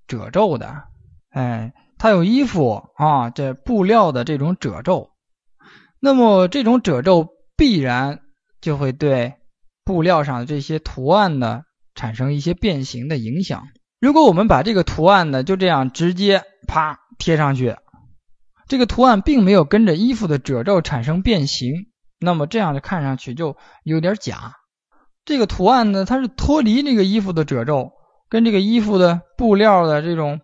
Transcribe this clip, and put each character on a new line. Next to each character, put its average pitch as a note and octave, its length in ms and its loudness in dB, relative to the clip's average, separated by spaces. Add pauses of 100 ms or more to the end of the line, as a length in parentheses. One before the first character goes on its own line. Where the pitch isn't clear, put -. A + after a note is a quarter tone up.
褶 A2 240 -12
皱 F3 280 0
的， C#3 260 -14 (460)
哎， A#2+ 440 -6 (240)
它 A3 120 2
有 F#3 120 4
衣 B3 220 2
服 C#3 500 -2
啊， C#3+ 360 0
这 C3+ 220 -8
布 G#3 300 -2
料 G3 300 4
的 B2 120 -2
这 D3+ 140 -4
种 E3 180 -2
褶 G#2+ 260 -8
皱， D3+ 280 -2 (880)
那 C4+ 160 2
么 G#3 320 4
这 C4+ 160 -4
种 A#3 200 2
褶 C3 200 -2
皱 E3+ 280 4 (260)
必 B3+ 220 4
然 C3 420 -4 (400)
就 D3+ 160 -4
会 C3+ 160 -2
对 C3 420 -2 (500)
布 F3+ 180 -2
料 E3 220 2
上 C3 160 -6
的 B2 60 -8
这 D3 140 -6
些 D#3 180 -6
图 C3 280 -10
案 F3 320 2
呢 A#2+ 240 -4 (320)
产 A2+ 200 -8
生 C3 200 -4
一 C#3+ 60 -4
些 E3 120 -2
变 F3 320 -4
形 B2 240 -10
的 D#3 80 -4
影 B2+ 260 -4
响。 - 260 -10 (320)
如 C#4 120 2
果 D4+ 140 6
我 G3+ 60 8
们 G3+ 160 2
把 C#3 140 4
这 A3 120 -4
个 F3+ 100 0
图 - 200 -4
案 F3+ 260 4
呢 C3 120 -2
就 F#3 140 -2
这 F#3 100 0
样 C3+ 240 0
直 E3+ 240 -2
接 G3 280 0 (260)
啪 D#3 300 -4 (200)
贴 E3 180 0
上 C#3+ 180 0
去， B2 220 -4 (920)
这 C4+ 80 -4
个 B3 100 2
图 - 160 -2
案 A#3 200 4
并 C#4 200 2
没 F#3+ 100 4
有 F3+ 120 6
跟 G#3+ 220 2
着 D#3+ 100 2
衣 A#3 180 0
服 A3 120 -4
的 D3 120 0
褶 B2+ 260 -4
皱 F#3 180 0
产 B2 200 -6
生 E3 200 -4
变 F#3+ 240 0
形， B2+ 260 -6 (460)
那 F3 160 -2
么 D3+ 120 -2
这 A3+ 120 -6
样 E3+ 160 -2
就 C#3 60 -6
看 F3 220 -6
上 C3+ 140 -4
去 B2 180 -12
就 D3+ 220 -6 (280)
有 D#3+ 160 -2
点 F3+ 160 0
假。 - 380 -12 (720)
这 D4 140 -2
个 A3 80 2
图 - 180 -4
案 A3+ 280 4
呢， F#3+ 120 -2
它 B3+ 160 -2
是 B3+ 80 -4
脱 D4+ 320 0
离 A#3 220 2
那 C#4+ 120 0
个 G3+ 100 4
衣 G3+ 160 0
服 G3 120 -4
的 D#3+ 120 -2
褶 B2+ 200 -4
皱， C#3 280 -4 (360)
跟 A3+ 160 2
这 A3+ 80 2
个 G3 80 2
衣 A3 200 2
服 G#3 180 0
的 E3+ 240 2 (140)
布 A3+ 180 2
料 G3 320 4
的 D3+ 160 0
这 E3+ 120 -4
种 D3+ 300 -6